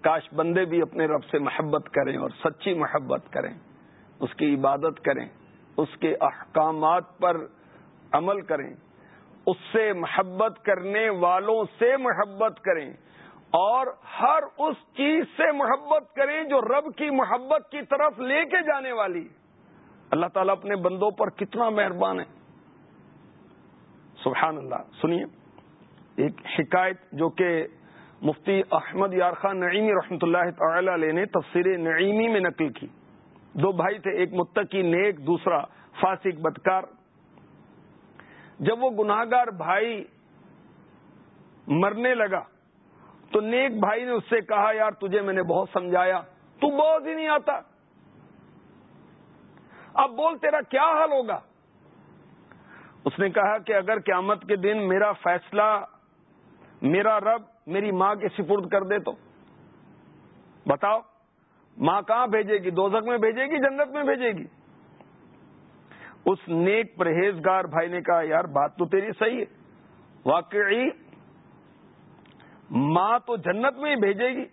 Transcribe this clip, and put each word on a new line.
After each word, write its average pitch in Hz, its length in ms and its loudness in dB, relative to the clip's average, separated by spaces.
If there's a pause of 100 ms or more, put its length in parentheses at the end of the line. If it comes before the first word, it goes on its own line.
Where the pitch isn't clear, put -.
کاش 156 340 -2
بندے 170 300 0
بھی 170 180 0
اپنے 156 240 -2
رب 151 180 -2
سے - 140 -4
محبت 147 540 -2
کریں 139 260 0
اور 135 120 -4 (140)
سچی 175 300 -2
محبت 139 460 -2 (100)
کریں، - 240 -4 (640)
اس 131 140 -6
کی 151 200 0
عبادت 143 500 0
کریں، 131 240 -2 (480)
اس 156 120 0 (120)
کے 156 200 0
احکامات 156 1000 0
پر 175 180 2 (760)
عمل 185 280 0
کریں، 143 340 -6 (720)
اس 180 100 2 (160)
سے 214 200 2
محبت 185 720 -2
کرنے 202 440 0
والوں 196 560 2 (140)
سے 247 180 4
محبت 208 680 -2
کریں 156 280 -2 (580)
اور 226 360 2 (340)
ہر 302 220 4 (160)
اس 294 380 -4
چیز 294 280 2 (120)
سے 311 160 2
محبت 285 640 -2
کریں 294 280 -2
جو 277 160 2
رب 269 360 -2
کی 294 140 -4
محبت 262 600 0
کی 285 120 -10
طرف 277 360 0
لے 269 260 0
کے 349 180 0
جانے 277 300 -2
والی۔ 196 360 -4 (840)
اللہ 170 160 0
تعالیٰ 190 300 0
اپنے 202 200 -4
بندوں 185 340 0
پر 202 200 -2
کتنا 220 380 -2
مہربان 190 520 0
ہے، 170 40 -10 (2000)
سبحان 156 340 0
اللہ۔ 131 420 -10
سنیے 170 240 0 (920)
ایک 143 160 -2 (260)
حکایت 185 380 0 (160)
جو 156 160 -2
کہ 170 380 0 (560)
مفتی 190 480 0
احمد 180 440 -2
یار 180 180 2
خان 190 280 -2
نعیمی 202 320 2
رحمۃ 180 300 -2
اللہ 170 160 2
تعالی 175 560 0
علیہ 156 180 0
نے 180 140 0
تفسیر 180 520 0
نعیمی 190 500 2
میں 214 120 2
نقل 160 280 0
کی۔ - 180 -10 (680)
دو 190 200 2
بھائی 185 260 -2
تھے، 190 120 -4
ایک 180 220 0
متقی 185 500 -2
نیک، 175 440 0
دوسرا 165 340 0 (400)
فاسق 185 400 0
بدکار۔ 185 420 0 (1800)
جب 226 260 0
وہ 262 60 4
گناہگار 220 560 2
بھائی 202 580 -2 (1600)
مرنے 208 480 2
لگا 196 280 -2 (880)
تو 214 100 2
نیک 233 400 0
بھائی 220 240 0
نے 247 60 -6
اس 233 200 -2
سے 226 100 2
کہا، 208 320 0
"یار 214 180 2
تجھے 196 300 -2
میں 196 140 -2
نے 190 80 0
بہت 175 300 0
سمجھایا، 180 480 2 (400)
تو 285 160 2
باز 302 300 4
ہی 320 80 -6
نہیں 320 140 -4
آتا، 294 320 0 (2250)
اب 269 160 4
بول 294 280 0
تیرا 302 220 0
کیا 269 220 0
حال 311 300 2
ہوگا؟" 233 280 -2 (1600)
اس - 140 -4
نے 190 120 0
کہا 208 280 2
کہ 208 140 -6
اگر 202 260 0
قیامت 190 460 0
کے 208 120 0
دن 202 320 0
میرا 202 240 4
فیصلہ 202 720 0 (960)
میرا 202 380 2
رب 220 220 0 (240)
میری 196 240 -2
ماں 190 240 2
کے 202 140 -4
سپرد 190 400 -2
کر 196 140 2
دے 190 160 -2
تو - 140 -6 (1500)
بتاؤ، 202 340 0 (800)
ماں 175 240 2
کہاں 233 240 0
بھیجے 214 280 0
گی؟ 185 160 -2
دوزخ 196 340 0
میں 240 140 -2
بھیجے 220 260 0
گی، 302 120 -2
جنت 277 320 0
میں 285 140 -6
بھیجے 254 300 0
گی؟ - 120 -8 (1800)
اس 190 120 0 (100)
نیک 190 480 0
پرہیزگار 180 680 0
بھائی 165 240 -2
نے 175 120 -6
کہا، 170 220 2
"یار 156 220 0
بات 147 320 -2
تو 180 80 0
تیری 196 240 0 (100)
صحیح 226 220 0
ہے، 208 40 -4 (800)
واقعی 202 640 0 (1800)
ماں 175 560 2
تو 240 100 -4
جنت 220 420 -2
میں 294 120 -4
ہی 285 60 2
بھیجے 208 320 0
گی۔" 262 240 -4